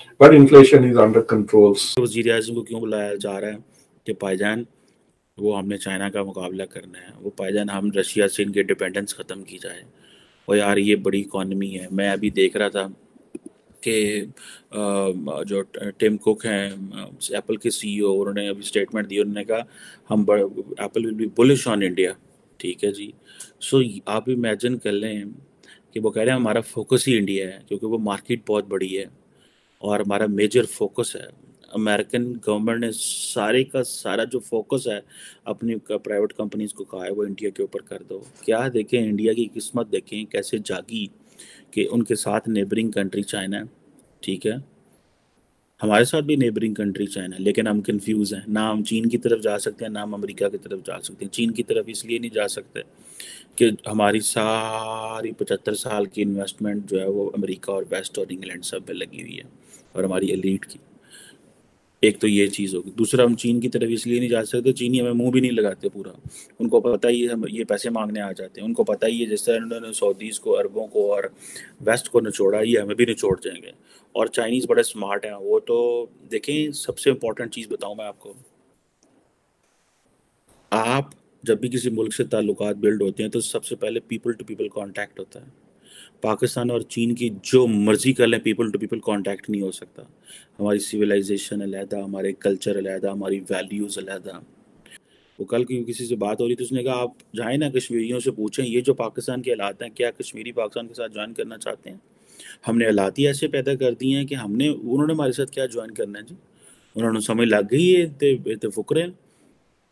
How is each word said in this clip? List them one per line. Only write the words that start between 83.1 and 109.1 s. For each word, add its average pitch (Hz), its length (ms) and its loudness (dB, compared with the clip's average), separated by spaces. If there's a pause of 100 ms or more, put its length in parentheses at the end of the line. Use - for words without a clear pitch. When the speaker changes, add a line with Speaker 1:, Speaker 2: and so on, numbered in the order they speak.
Speaker 2:
हैं 107 80 -6
तो - 100 -2
सबसे - 340 -6
पहले 120 240 -4
people 113 360 -6
to - 80 -14
people 110 240 -8 (100)
contact 101 420 -10
होता - 200 -16
है। - 280 -20 (560)
पाकिस्तान 120 480 -2
और 113 120 -2
चीन 117 300 -2
की 117 160 -4
जो 120 380 4
मर्जी 107 460 4
कर 123 140 4
लें, 113 140 2
people 110 300 0
to 101 120 -4
people 110 160 -4 (100)
contact 98 400 -4
नहीं 101 120 -2
हो 95 100 -4
सकता। - 360 -18 (520)
हमारी 104 200 0
civilization 104 840 -2
अलहदा, 98 420 -8
हमारे 98 300 -4
culture 98 440 -2
अलहदा, 95 340 -4
हमारी 98 280 -4
values 95 580 -6
अलहदा। 95 460 -12 (960)
वो 104 60 -8
कल 120 180 0
की 123 200 -4
किसी 117 220 -8
से 117 100 -2
बात 104 260 -2
हो 120 40 0
रही 120 100 0
थी, 123 80 -6
उसने 123 200 -4
कहा 131 100 -2
आप 123 220 -4 (200)
जाएं 120 220 -2
ना 147 120 0
कश्मीरियों 120 500 -2
से 127 120 -2
पूछें 110 320 -4
ये 120 180 0
जो 131 120 2
पाकिस्तान 123 480 -4
के 123 100 -2
हालात 101 300 -4
हैं 117 160 -12
क्या 120 140 0
कश्मीरी 113 400 -12
पाकिस्तान 117 360 -6
के 113 60 -18
साथ 113 160 -10
ज्वाइन 107 240 -12
करना 113 240 -10
चाहते - 320 -12
हैं। - 120 -18 (640)
हमने 117 200 2
हालात 98 340 2
ही 143 80 4
ऐसे 139 200 0
पैदा 139 280 -2
कर 127 160 2
दिए 131 260 0
हैं 139 80 -2
कि 139 100 -8
हमने, 120 340 -2
उन्होंने 147 440 0
हमारे 143 180 0
साथ 131 140 -2
क्या 135 200 -4
ज्वाइन 113 240 -8
करना 104 300 -8
है 110 60 -18
जी, 156 100 -20 (600)
उन्होंने 113 260 0
समझ 113 260 2
लग 104 200 4
गई 156 220 4
है, 180 140 6
इतने, 139 480 0
इतने 110 180 -4
फुकरे 147 320 -2
हैं। 180 180 -8 (720)